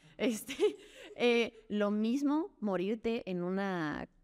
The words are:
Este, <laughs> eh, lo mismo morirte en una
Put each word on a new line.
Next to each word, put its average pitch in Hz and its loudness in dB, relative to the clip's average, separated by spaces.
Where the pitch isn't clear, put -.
Este, 226 -2
<laughs> - -2
eh, 233 2
lo 208 2
mismo 277 0
morirte 208 -2
en 180 -2
una 185 -2